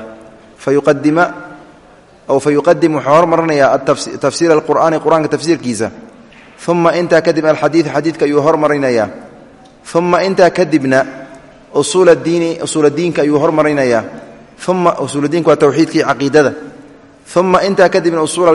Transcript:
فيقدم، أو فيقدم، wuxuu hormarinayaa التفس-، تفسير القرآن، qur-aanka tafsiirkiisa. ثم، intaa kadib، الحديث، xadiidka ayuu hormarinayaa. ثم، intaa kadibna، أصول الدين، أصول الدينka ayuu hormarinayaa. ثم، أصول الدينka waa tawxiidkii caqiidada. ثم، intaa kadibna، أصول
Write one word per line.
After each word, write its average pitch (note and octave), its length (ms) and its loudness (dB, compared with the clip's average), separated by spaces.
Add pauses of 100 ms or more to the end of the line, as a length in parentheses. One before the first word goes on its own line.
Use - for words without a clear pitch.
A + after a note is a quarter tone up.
(600)
فيقدم، D3 680 0 (1000)
أو C3+ 100 2
فيقدم، D3+ 600 0
wuxuu C3 120 -2
hormarinayaa D#3+ 640 2
التفس-، C#3 440 -4
تفسير D#3+ 340 0
القرآن، D3+ 460 0
qur-aanka D3+ 280 0
tafsiirkiisa. B2 640 -4 (720)
ثم، E3+ 220 0
intaa E3 340 2
kadib، E3 240 0
الحديث، D3+ 420 0
xadiidka D3 380 -4
ayuu D3 160 0
hormarinayaa. C#3+ 680 0 (840)
ثم، F3 220 2
intaa F3+ 340 2
kadibna، C#3 560 0 (680)
أصول F3 340 0
الدين، E3 520 -4
أصول D3+ 240 -2
الدينka D#3 360 -2
ayuu D3 160 0
hormarinayaa. C#3+ 640 0 (600)
ثم، F3+ 220 0
أصول C#3+ 380 -2
الدينka D#3 220 -2
waa D3 100 6
tawxiidkii D3+ 460 2
caqiidada. C3+ 500 2 (800)
ثم، F3+ 240 2
intaa F#3 320 2
kadibna، E3+ 340 0
أصول E3+ 320 0